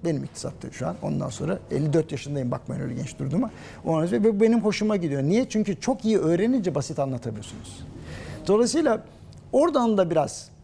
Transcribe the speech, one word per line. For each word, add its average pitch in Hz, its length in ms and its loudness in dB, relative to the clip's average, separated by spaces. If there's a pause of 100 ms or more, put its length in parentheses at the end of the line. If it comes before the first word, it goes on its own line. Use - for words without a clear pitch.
benim 151 180 0
iktisatta - 480 -10
şu - 160 -6
an. 180 140 -4
Ondan 143 280 -2
sonra 175 300 -4 (120)
elli 147 220 0
dört 160 180 2
yaşındayım. 139 400 -4
Bakmayın 131 300 -6
öyle 127 120 -6
genç 123 260 -8
durduğuma. 170 320 -2 (340)
Ondan 160 200 2
sonra, 202 180 0
ve 214 180 4
benim 226 200 6
hoşuma 208 360 0
gidiyor. 139 260 0
Niye? 196 260 2
Çünkü 208 300 -2
çok - 260 -2
iyi 220 120 4
öğrenince 180 580 2
basit 147 240 -4
anlatabiliyorsunuz. 120 840 -6 (640)
Dolayısıyla 233 560 4 (480)
oradan 262 460 4
da 180 120 4
biraz 160 400 0 (140)